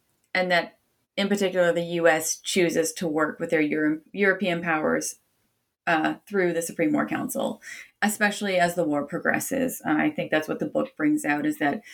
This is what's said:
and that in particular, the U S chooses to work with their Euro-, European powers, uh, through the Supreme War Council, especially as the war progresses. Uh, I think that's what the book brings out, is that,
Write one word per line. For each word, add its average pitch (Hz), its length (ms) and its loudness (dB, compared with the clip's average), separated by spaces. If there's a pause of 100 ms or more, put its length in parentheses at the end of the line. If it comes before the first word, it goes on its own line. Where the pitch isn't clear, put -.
(340)
and 180 160 0
that 175 300 -2 (360)
in 202 120 0
particular, 185 440 2
the 170 120 0
U 170 240 2
S 160 300 2
chooses - 560 0
to 180 140 -4
work 151 320 0
with 165 120 -6
their 160 100 4
Euro-, 151 380 0 (120)
European 190 520 0
powers, 160 540 -2 (680)
uh, 156 300 0 (120)
through 185 260 2
the 165 100 0
Supreme 156 300 0
War 151 140 0
Council, - 540 -4 (400)
especially 208 560 0
as 175 160 4
the 175 100 0
war 147 200 0
progresses. 160 840 -2
Uh, 160 60 0
I 156 180 2
think 156 220 -6
that's 156 160 0
what 160 120 -4
the 165 60 -4
book 151 300 -4
brings 151 300 0
out, 147 200 0
is 151 140 -2
that, 143 220 0 (120)